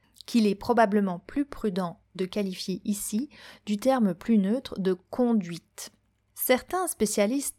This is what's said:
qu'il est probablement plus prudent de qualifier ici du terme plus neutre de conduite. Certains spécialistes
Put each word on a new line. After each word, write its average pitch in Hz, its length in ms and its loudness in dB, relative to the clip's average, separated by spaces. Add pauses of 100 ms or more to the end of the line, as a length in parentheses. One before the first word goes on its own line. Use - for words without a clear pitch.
(260)
qu'il 220 220 4
est 196 80 2
probablement 202 640 2
plus - 240 -4
prudent 180 560 -4 (160)
de 190 80 -2
qualifier 185 600 -4
ici 214 460 -4 (360)
du 208 100 0
terme 220 380 2
plus - 220 2
neutre 208 440 0
de 185 140 2
conduite. 185 1000 -4 (420)
Certains 339 540 0
spécialistes 214 720 -2